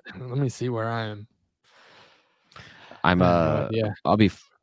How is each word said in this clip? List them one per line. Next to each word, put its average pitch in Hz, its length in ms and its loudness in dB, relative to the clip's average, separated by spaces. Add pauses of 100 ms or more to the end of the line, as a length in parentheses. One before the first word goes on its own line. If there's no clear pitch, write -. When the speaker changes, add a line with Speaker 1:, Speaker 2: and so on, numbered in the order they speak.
(200)
Speaker 1:
Let 127 180 -8
me 139 120 -2
see 123 200 -8
where 113 200 -4
I 113 160 -6
am. 104 220 -12 (1800)
Speaker 2:
I'm, 90 180 4
Speaker 1:
I 90 40 6
have 87 100 6
no 85 60 4 (220)
Speaker 2:
uh, - 60 -6
Speaker 1:
idea. 107 260 -4 (100)
Speaker 2:
I'll 98 120 4
be 107 100 6
f-, - 220 -6 (140)